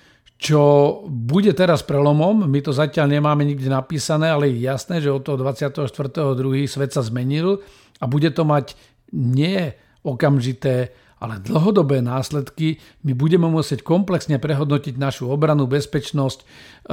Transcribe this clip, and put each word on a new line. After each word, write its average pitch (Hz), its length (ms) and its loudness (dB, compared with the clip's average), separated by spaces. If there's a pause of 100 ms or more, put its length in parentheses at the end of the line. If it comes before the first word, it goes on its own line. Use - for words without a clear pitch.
(400)
čo 147 240 4 (420)
bude 156 460 2
teraz 170 320 2
prelomom. 151 640 2
My 139 160 0
to 151 80 -4
zatiaľ 147 480 0
nemáme 147 260 2
nikde 139 220 -4
napísané, 151 640 -2
ale 147 180 2
je 120 140 -2
jasné, 143 400 -4
že 143 100 0
od 135 80 -4
toho 139 160 -4
dvadsiateho 135 480 -4
štvrtého 135 480 -4
druhý 131 320 0
svet 135 300 -6
sa 139 100 0
zmenil 143 560 -2 (400)
a 120 80 -4
bude 147 240 2
to 165 80 0
mať 147 320 0 (400)
nie 151 640 0 (240)
okamžité, 127 960 -2 (240)
ale 107 240 -10
dlhodobé 156 560 2
následky. 135 800 -4 (240)
My 143 80 0
budeme 160 400 2
musieť 151 320 -2
komplexne 165 560 0
prehodnotiť 147 560 -2
našu 131 320 -4
obranu, 147 400 2
bezpečnosť, 139 720 -2
e, - 60 -20 (460)